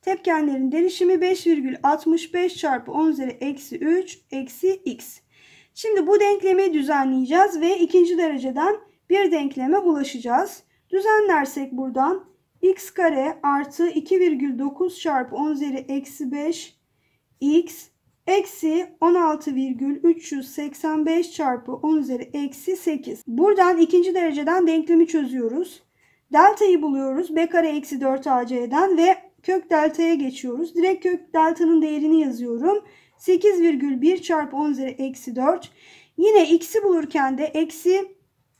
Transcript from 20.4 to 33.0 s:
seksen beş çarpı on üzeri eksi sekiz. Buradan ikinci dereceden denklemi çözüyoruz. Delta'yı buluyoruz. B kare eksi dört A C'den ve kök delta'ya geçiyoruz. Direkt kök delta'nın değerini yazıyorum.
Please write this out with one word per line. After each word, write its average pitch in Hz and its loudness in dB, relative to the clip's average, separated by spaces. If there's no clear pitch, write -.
seksen 302 -4
beş 339 0
çarpı 254 -4
on 311 0
üzeri 254 -2
eksi 285 -6
sekiz. 302 -6
Buradan 359 4
ikinci 349 4
dereceden 330 0
denklemi 320 4
çözüyoruz. 262 -4
Delta'yı 370 6
buluyoruz. 285 -4
B 330 2
kare 330 2
eksi 294 -6
dört 269 -2
A 247 0
C'den 254 0
ve 359 4
kök 370 -4
delta'ya 330 2
geçiyoruz. 269 -6
Direkt 370 0
kök 359 -4
delta'nın 320 2
değerini 311 2
yazıyorum. 247 -2